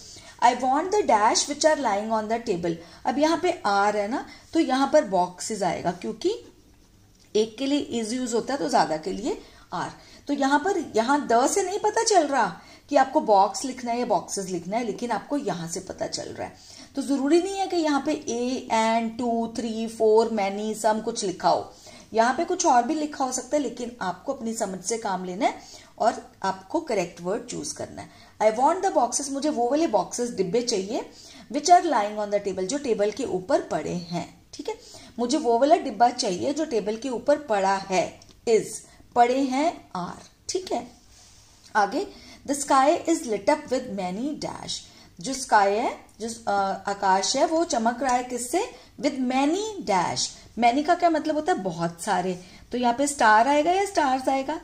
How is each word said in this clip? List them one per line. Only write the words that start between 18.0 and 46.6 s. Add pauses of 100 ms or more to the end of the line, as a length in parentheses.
पे
a,
and,
to,
three,
four,
many,
some
कुछ
लिखा
हो, (400)
यहाँ
पे
कुछ
और
भी
लिखा
हो
सकता
है,
लेकिन
आपको
अपनी
समझ
से
काम
लेना
है (440)
और (100)
आपको
करेक्ट
वर्ड
चूज
करना
है। (320)
"I
want
the
boxes",
मुझे
वो
वाले
बॉक्सेस,
डिब्बे
चाहिए, (420)
"which
are
lying
on
the
table",
जो
टेबल
के
ऊपर
पड़े
हैं, (120)
ठीक
है। (440)
मुझे
वो
वाला
डिब्बा
चाहिए
जो
टेबल
के
ऊपर
पड़ा
है, (280)
is, (480)
पड़े
हैं,
are, (220)
ठीक
है। (840)
आगे, (420)
"The
sky
is
lit
up
with
many
dash", (480)
जो
स्काई
है, (240)
जो,
अ, (400)